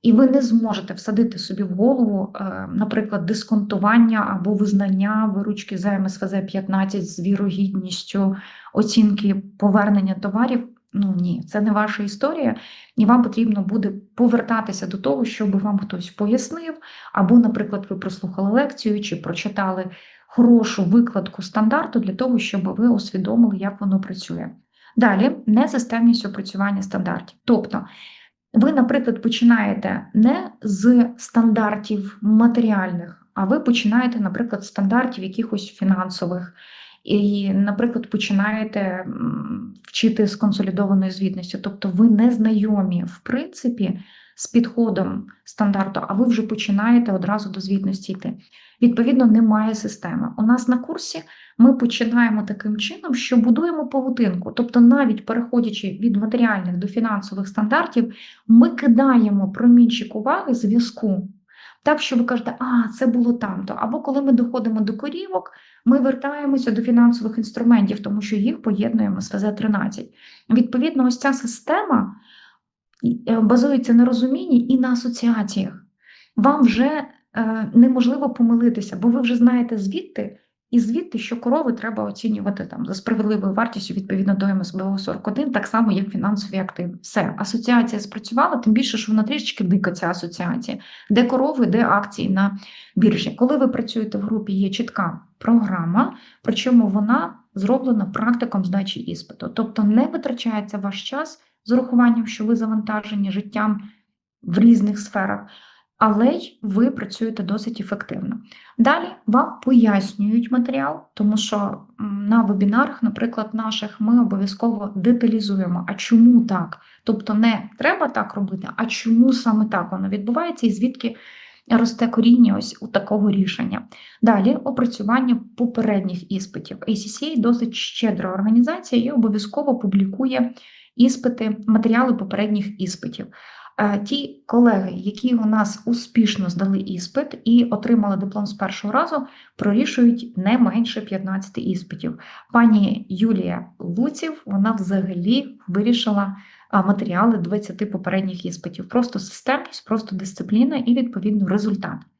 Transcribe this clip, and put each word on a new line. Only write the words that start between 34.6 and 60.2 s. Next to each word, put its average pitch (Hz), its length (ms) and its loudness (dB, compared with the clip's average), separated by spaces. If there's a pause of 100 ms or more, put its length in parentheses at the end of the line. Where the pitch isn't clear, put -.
з - 40 -16
стандартів 214 560 -2
якихось 190 440 -6
фінансових, 185 840 -4 (500)
і, 202 500 0
наприклад, 202 560 -2
починаєте, 214 720 -2
м, 180 920 -6 (100)
вчити 220 440 0
з - 80 -6
консолідованої 190 760 -2
звітності. 185 460 -8
Тобто 196 320 -8
ви 208 200 4
не 226 220 4
знайомі, 208 760 0
в - 120 -14
принципі, 240 800 -4 (360)
з - 120 -12
підходом 208 800 0 (180)
стандарту, 196 640 -2
а 196 60 -4
ви 220 120 2
вже 220 160 2
починаєте 214 720 2
одразу 196 380 -2
до 190 100 -10
звітності 196 520 -4
йти. - 220 -8 (480)
Відповідно, 240 440 4
немає 220 500 4
системи. 202 600 -8
У 214 60 0
нас 240 240 2
на 247 100 2
курсі - 460 -8 (340)
ми 247 160 10
починаємо 233 720 0
таким 208 340 -6
чином, 311 380 -6
що 247 220 0
будуємо 302 500 2
павутинку. 233 640 -2
Тобто 240 300 2
навіть 240 440 6
переходячи 233 600 -2
від 196 300 0
матеріальних 214 600 0
до 190 100 -4
фінансових 202 600 -4
стандартів, 233 680 0 (340)
ми 240 220 8
кидаємо 220 840 4
промінчик 233 640 4
уваги 277 380 -2